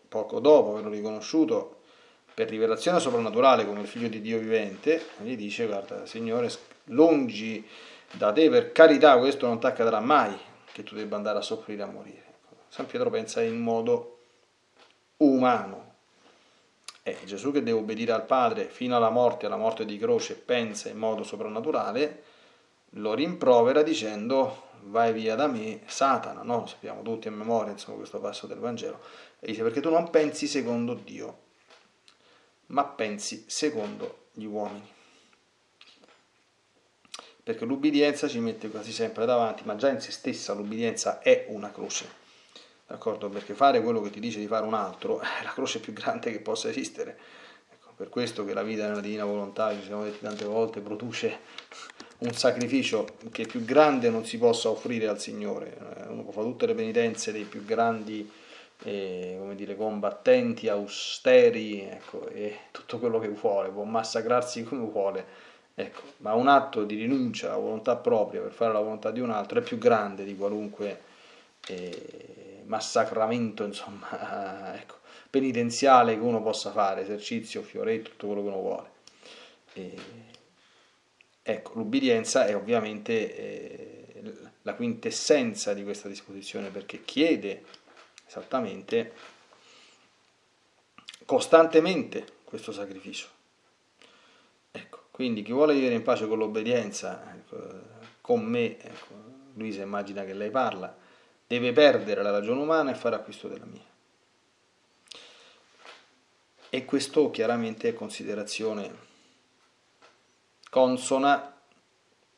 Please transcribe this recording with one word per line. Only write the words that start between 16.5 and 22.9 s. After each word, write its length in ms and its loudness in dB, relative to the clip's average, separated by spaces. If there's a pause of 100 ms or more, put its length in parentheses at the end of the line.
È 220 -6
Gesù 280 -6
che 100 2
deve 160 2
obbedire 340 -2
al 140 0
Padre 400 2
fino 300 -2
alla 140 6
morte, 360 4
alla 120 -2
morte 280 0
di 120 -8
croce, 380 0
pensa 540 -4
in 80 -12
modo 260 -2
soprannaturale, 1000 -4 (680)